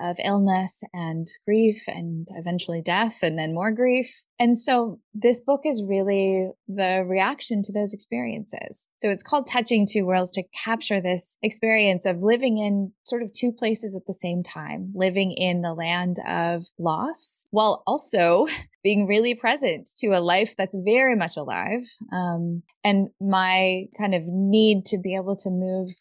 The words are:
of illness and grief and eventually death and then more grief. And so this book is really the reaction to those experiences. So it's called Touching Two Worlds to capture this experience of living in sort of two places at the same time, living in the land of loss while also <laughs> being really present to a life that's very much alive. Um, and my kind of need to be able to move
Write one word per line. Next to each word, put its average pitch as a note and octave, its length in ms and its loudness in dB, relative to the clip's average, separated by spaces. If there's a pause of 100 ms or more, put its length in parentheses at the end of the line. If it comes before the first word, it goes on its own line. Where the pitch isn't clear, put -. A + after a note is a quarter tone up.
of F3 220 -4
illness F#3+ 580 2 (100)
and E3 360 -6 (180)
grief G#3+ 400 4
and E3+ 460 -6
eventually E3+ 500 -4
death G3+ 400 0
and D#3+ 160 0
then D#3+ 160 -4
more F#3+ 160 0
grief. B3 540 0 (160)
And A#3+ 160 6
so A#3 440 0 (120)
this A3+ 280 2
book C#4 240 0
is A#3+ 220 0
really F#3+ 640 2 (160)
the F#3+ 400 0
reaction G3+ 560 0
to G3 100 -6
those G#3 200 -2
experiences. - 960 -8 (100)
So G#3+ 120 0
it's G3 120 -2
called C#4+ 240 0
Touching A3+ 400 2
Two G3+ 200 0
Worlds F#3 260 0
to F#3+ 100 -4 (220)
capture A3 360 -2
this F3+ 420 -4
experience G#3+ 640 2
of F3 160 0
living A#3 340 2
in G3+ 360 -2 (120)
sort A#3+ 180 -6
of G#3 120 -10
two A#3+ 180 0
places A3 420 -4
at F#3+ 120 -10
the F#3+ 80 -8
same F3+ 280 -4
time, D#3+ 520 -10
living F#3 420 0
in F3+ 240 0
the E3+ 140 -4
land F3 420 -2 (100)
of E3+ 380 -2 (140)
loss E3+ 720 -2
while G#3+ 360 2
also F#3 600 4 (180)
<laughs> - 180 -20
being G3+ 240 4
really A3+ 280 2
present A#3 520 -2 (120)
to A#3+ 100 -2
a F#3+ 120 4
life F3 360 2
that's F#3+ 180 -2 (120)
very B3 280 4
much F3 220 0
alive. D3 460 -4 (280)
Um, E3+ 520 -2 (200)
and G3 260 4 (120)
my F#3 640 2 (140)
kind G3+ 160 0
of E3 100 0
need G3 640 4
to G#3 100 -2
be F#3 200 -4
able F#3+ 200 -4
to G3 140 -6
move F#3 400 -2 (100)